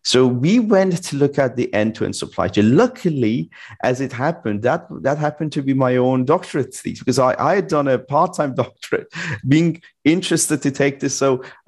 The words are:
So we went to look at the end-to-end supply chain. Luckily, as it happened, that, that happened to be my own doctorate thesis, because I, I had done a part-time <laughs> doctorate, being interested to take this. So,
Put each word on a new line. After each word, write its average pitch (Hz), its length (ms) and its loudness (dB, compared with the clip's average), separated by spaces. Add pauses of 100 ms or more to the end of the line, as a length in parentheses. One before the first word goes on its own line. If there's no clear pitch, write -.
So 127 220 4
we 127 320 2
went 190 460 2
to - 120 -6
look 139 220 2
at 131 180 0
the 123 200 -2
end-to-end 107 400 -2
supply - 320 -4
chain. 104 280 4
Luckily, 151 760 0 (320)
as 127 180 -2
it 127 100 -6
happened, 120 520 -4
that, 151 240 -2 (160)
that 151 160 -2
happened 151 320 -4
to 143 100 -4
be 135 140 -2
my 127 220 2
own 127 280 2
doctorate 160 480 0
thesis, - 280 -10
because 127 180 0
I, 127 180 2
I 151 160 0
had 190 140 0
done 147 200 0
a 131 120 2
part-time 156 560 -2
<laughs> 127 80 0
doctorate, - 500 -6 (340)
being 160 320 2 (260)
interested 165 580 0
to 139 80 0
take 139 280 0
this. 139 160 -4
So, 135 280 0 (240)